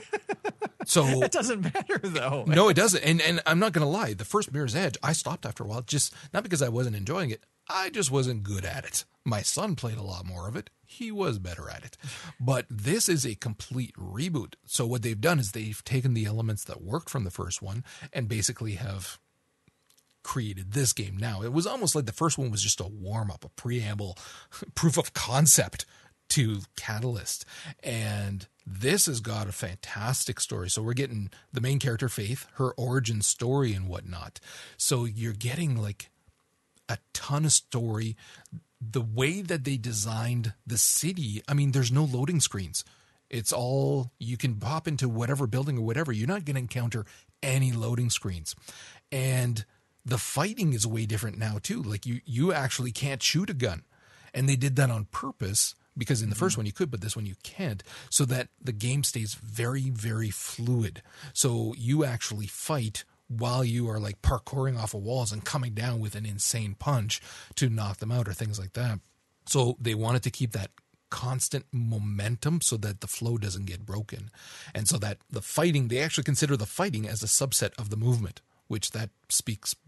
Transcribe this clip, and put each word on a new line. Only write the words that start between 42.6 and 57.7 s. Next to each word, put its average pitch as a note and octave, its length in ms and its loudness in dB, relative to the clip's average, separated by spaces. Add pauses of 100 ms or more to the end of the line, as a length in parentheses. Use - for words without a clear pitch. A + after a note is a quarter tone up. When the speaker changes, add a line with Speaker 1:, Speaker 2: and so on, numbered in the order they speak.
Speaker 2:
It's A#2 240 -2
all, C3 680 2
you A#2 180 -4
can A#2 200 0
pop C3+ 320 -2
into C3+ 200 0
whatever A#2+ 380 0
building C3 320 0
or A2+ 40 0
whatever. B2 300 0
You're A2 160 0
not F#3+ 160 -2
gonna C#3 160 0
encounter A#2+ 460 -2 (360)
any C3 300 4
loading A#2 380 0
screens. F2 440 -2 (580)
And B2+ 520 2 (400)
the A#2+ 140 0
fighting F3 540 2
is A#2 140 2
way A2+ 200 0
different G#2+ 320 -2
now G#2+ 240 -2
too. G#3+ 200 -2
Like, G#2 240 -4
you, A#2+ 180 -2
you C3 280 2
actually B2+ 400 0
can't C3+ 300 -2
shoot G3 280 2
a F3 40 -4
gun. G#2 300 -2 (480)
And C3+ 160 2
they C3+ 80 6
did B2+ 200 2
that C3+ 140 6
on A2 160 0
purpose - 680 0 (220)
because A#2 260 2
in G#2+ 80 0
the G#2 40 0
first F3 200 2
Speaker 1:
Mm-hmm. A#2 60 0
Speaker 2:
one G#2+ 60 -2
you G#2 60 -2
could, D#3 180 -2
but G2+ 120 -6
this G#2+ 140 -4
one G#2+ 100 -4
you F#2+ 160 -8
can't, A#2 400 -4 (260)